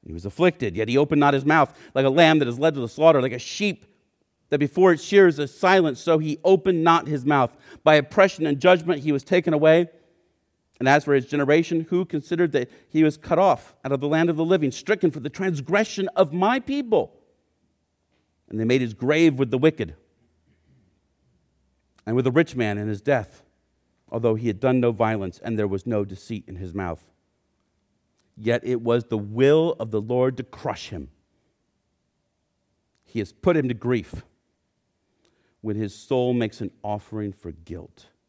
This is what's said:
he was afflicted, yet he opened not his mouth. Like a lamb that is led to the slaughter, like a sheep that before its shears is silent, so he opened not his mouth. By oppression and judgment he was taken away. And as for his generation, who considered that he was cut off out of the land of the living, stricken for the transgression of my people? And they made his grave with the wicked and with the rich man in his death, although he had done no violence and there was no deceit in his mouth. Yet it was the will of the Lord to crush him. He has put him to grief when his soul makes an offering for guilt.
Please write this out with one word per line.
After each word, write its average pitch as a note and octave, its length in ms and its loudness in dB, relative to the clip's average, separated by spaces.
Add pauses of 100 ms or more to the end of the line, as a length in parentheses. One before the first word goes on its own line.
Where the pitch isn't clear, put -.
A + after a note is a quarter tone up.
he - 80 -18
was E2 140 -12
afflicted, A#2 500 -2
yet G#2+ 120 -4
he A#2+ 100 0
opened D3 220 2
not C#3+ 160 4
his C3+ 100 -4
mouth. D3+ 260 2 (220)
Like C3+ 120 0
a C3+ 40 4
lamb D#3 300 4
that C3+ 80 0
is A#2+ 100 -6
led D#3 160 0
to C#3+ 60 -8
the A#2 100 -6
slaughter, D3+ 320 4
like B2+ 100 -2
a B2 60 -10
sheep - 480 -6 (640)
that D3+ 80 0
before F3 340 4
its D#3 120 0
shears F#3 340 6
is C#3+ 180 -8
silent, F3+ 440 2
so E3 180 2
he D3+ 260 -4
opened F#3 400 2
not E3 220 4
his C#3+ 180 -6
mouth. C#3 320 0 (280)
By D#3 100 6
oppression D#3 540 2
and C#3+ 120 -2
judgment E3 440 2
he D3+ 80 -2
was C#3 120 -2
taken F3+ 300 0
away. D#3+ 360 4 (880)
And C3 100 0
as D3 140 4
for C#3+ 100 0
his C3 140 0
generation, D#3+ 640 0
who F3+ 120 0
considered E3 500 -4
that B2 180 -4 (180)
he D#3 140 2
was D3+ 120 2
cut - 220 -4
off F3+ 380 0 (100)
out C3+ 60 -4
of C#3 80 -2
the C#3+ 80 -6
land D#3+ 240 0
of D3+ 60 -4
the E3 60 -2
living, D#3+ 280 0
stricken F3+ 400 -2
for D3+ 80 -12
the C3 100 -10
transgression F#3+ 840 -4
of C#3 180 -4
my G#3 260 0
people? B3+ 540 -4 (1400)
And G#2+ 100 -8
they A2+ 60 -2
made B2+ 160 2
his A2+ 140 -6
grave D3+ 420 2
with B2+ 140 -2
the B2+ 80 -2
wicked C3 340 0 (2250)
and A2 80 -4
with B2 100 0
the C3 60 0
rich D#3 240 0
man G#2+ 240 -4
in G#2 80 -6
his G#2 140 -6
death, B2+ 420 -4 (680)
although A2+ 240 -2
he A2+ 140 -4
had G#2 120 -4
done B2+ 200 0
no A#2+ 120 0
violence G#2+ 520 -4
and A2+ 160 -6
there G#2 80 -2
was F#2+ 180 -6
no G#2+ 180 -2
deceit G2+ 440 -12
in F#2 80 -16
his F2+ 180 -14
mouth. F2 340 -10 (1300)
Yet A#2 260 -2
it A#2+ 180 -4
was A#2 240 0
the A2 120 -6
will C3+ 640 0
of A2+ 120 -8
the G#2+ 100 -4
Lord B2 360 -2
to B2+ 60 -10
crush - 460 -12
him. C#2 200 -14 (1900)
He - 160 -8
has G2 140 -8
put F3 220 0
him C3+ 120 0
to B2 60 -4
grief A#2 500 -6 (1400)
when G#2+ 160 -6
his G#2 180 -6
soul B2+ 400 -2
makes A#2+ 260 -4
an G#2 120 -8 (100)
offering G#2 520 -8
for - 180 -16
guilt. E2 560 -18 (220)